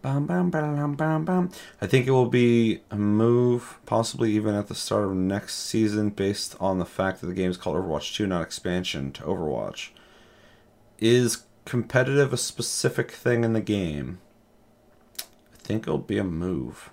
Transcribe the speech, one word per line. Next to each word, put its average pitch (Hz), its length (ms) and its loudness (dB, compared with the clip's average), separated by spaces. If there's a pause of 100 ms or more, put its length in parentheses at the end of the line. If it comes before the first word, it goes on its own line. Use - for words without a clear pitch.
bam, 139 260 0
bam, 180 220 2
bam, 147 460 -2
bam, 156 300 0
bam. 180 240 2 (320)
I 101 60 -4
think 127 200 4
it 135 40 2
will 127 160 6
be 120 540 4 (100)
a 104 60 -6
move, 117 880 2
possibly 113 480 0
even 107 200 0
at 101 140 -2
the - 80 -10
start 104 300 0
of 95 100 -2
next 95 400 -2
season, 107 540 0
based 101 500 -4
on 95 180 0
the 87 80 -2
fact 95 360 -4
that 80 60 -8
the 90 60 -6
game 92 160 0
is 90 80 -4
called 82 200 -2
Overwatch 82 360 -4
two, 104 140 -2
not 90 140 0
expansion 85 720 -6
to - 100 -16
Overwatch. 76 680 -4 (1080)
Is 117 460 4 (180)
competitive 131 720 2
a 127 40 -4
specific - 760 -4
thing 117 340 0
in 113 80 2
the 110 80 2
game? 82 580 -4 (1000)
I - 380 -20
think 110 260 -4
it'll 156 140 -2
be 104 200 -4
a 101 60 0
move. 82 680 -4